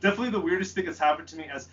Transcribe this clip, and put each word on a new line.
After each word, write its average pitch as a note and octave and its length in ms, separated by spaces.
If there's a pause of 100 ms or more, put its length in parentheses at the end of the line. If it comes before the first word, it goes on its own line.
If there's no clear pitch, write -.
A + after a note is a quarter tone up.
definitely G#3 300
the G#3 100
weirdest F3+ 340
thing F#3 120
that's E3 120
happened D3+ 300
to D#3 80
me D#3+ 160
as, C#3 200